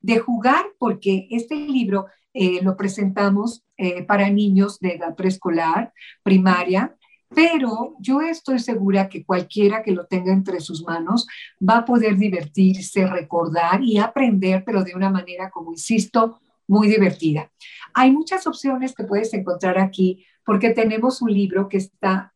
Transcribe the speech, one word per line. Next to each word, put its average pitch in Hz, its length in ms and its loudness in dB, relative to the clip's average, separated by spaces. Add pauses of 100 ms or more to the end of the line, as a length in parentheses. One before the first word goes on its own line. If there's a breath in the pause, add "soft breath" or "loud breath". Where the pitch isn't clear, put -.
de 233 180 2
jugar, 247 460 0 (140)
porque 190 520 -2
este 233 240 -6
libro, 240 520 -2 (260 loud breath)
eh, 180 300 0
lo 185 120 0
presentamos, 202 880 -2 (140)
eh, 180 260 -4
para 202 260 2
niños 202 500 2
de 180 160 -2
edad 170 200 -8
preescolar, 180 800 -2 (300 loud breath)
primaria, 185 720 2 (380 soft breath)
pero 269 680 0
yo 269 220 -2
estoy 320 380 -4
segura 196 500 0
que 156 140 -14
cualquiera 202 600 0
que 208 80 -2
lo 180 160 -2
tenga 185 260 -2
entre 190 280 0
sus 160 220 -12
manos 170 440 -4 (340 loud breath)
va 214 180 4
a 233 60 -4
poder 226 320 2
divertirse, 190 880 0
recordar 170 760 -2
y 220 160 2
aprender, 190 680 0
pero 202 180 -2
de 180 120 -8
una 190 160 0
manera, 185 400 -6
como 165 200 -12
insisto, 226 680 0 (280)
muy 208 200 4
divertida. 170 640 0 (420 loud breath)
Hay 262 180 6
muchas 330 360 0
opciones 262 480 -6
que 202 80 -10
puedes 208 300 -2
encontrar 185 440 -2
aquí, 190 480 0 (180 soft breath)
porque 214 280 0
tenemos 226 500 0
un 226 120 0
libro 196 360 0
que 196 80 -2
está 190 580 -4